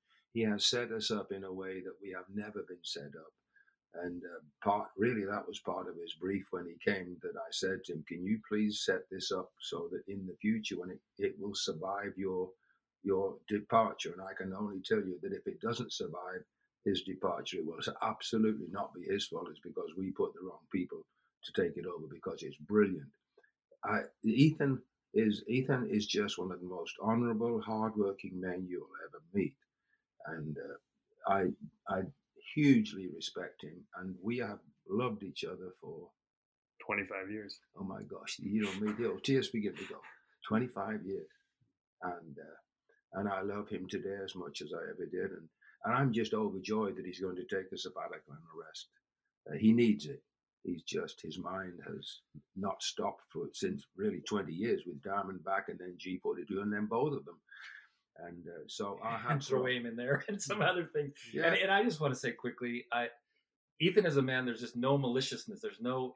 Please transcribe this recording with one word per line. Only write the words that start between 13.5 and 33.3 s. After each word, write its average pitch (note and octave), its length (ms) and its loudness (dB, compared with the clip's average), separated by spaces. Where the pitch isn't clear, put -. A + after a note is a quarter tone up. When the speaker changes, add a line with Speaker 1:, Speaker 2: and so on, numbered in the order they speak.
Speaker 1:
And F#2 80 -10
I F#2+ 120 -8
can F#2+ 200 -4
only G2+ 260 -4
tell G#2+ 200 4
you F#2 220 -2
that F#2+ 120 -4
if F#2 120 -6
it - 140 -4
doesn't A2+ 320 -2
survive F2+ 540 -6
his G2 160 2
departure, F#2 560 -2
it D#2 80 -2
will - 160 -6
absolutely G#2+ 680 2
not G2 220 -4
be F2 100 -10
his G2 240 0
fault. E2 220 -6
It's D#2 100 -14
because E2+ 380 -6
we F#2+ 140 -2
put - 220 0
the - 60 -18
wrong F#2 320 -12
people - 340 -2
to - 180 0
take E2+ 140 2
it E2 100 -6
over, E2 240 -6
because E2 320 -6
it's C#2 140 -8
brilliant. F2+ 560 4
I, - 200 2
Ethan C#3 580 8
is, G#2+ 360 6
Ethan B2+ 400 2
is G#2 180 2
just G#2 300 2
one F#2 160 -2
of F2+ 80 -10
the F2+ 60 -6
most F2+ 340 -6
honorable, A#2 580 2
hardworking G#2 800 0
men F#2 300 -2
you'll F2+ 180 -6
ever - 160 -14
meet. G2 240 2
And, D#2 280 -6
uh, - 760 -6
I, F#2+ 160 4
I F#2+ 140 0
hugely A2 540 8
respect - 560 -8